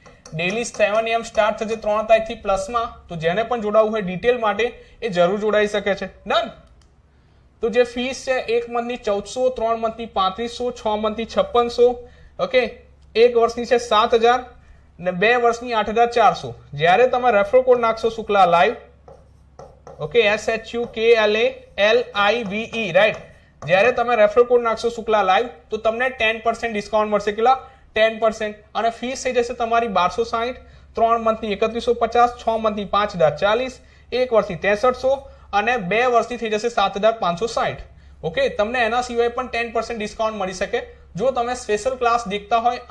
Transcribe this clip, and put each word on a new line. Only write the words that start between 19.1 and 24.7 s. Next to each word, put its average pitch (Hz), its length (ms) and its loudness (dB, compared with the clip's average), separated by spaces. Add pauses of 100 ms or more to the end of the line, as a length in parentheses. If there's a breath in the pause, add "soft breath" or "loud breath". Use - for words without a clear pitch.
ઓકે, 233 200 0
એસ 214 300 2
એચ 220 260 -6
યુ 240 100 -4
કે 226 260 0
એલ 214 260 4
એ 254 300 -2 (100)
એલ 220 260 4 (120)
આઈ 208 280 2
વી 214 320 -8
ઈ, 214 160 -4
રાઈટ? 196 240 4 (500 soft breath)
જ્યારે 190 260 4
તમે 240 240 0
રેફરલ 214 280 6
કોડ 240 180 4
નાખશો 226 280 -2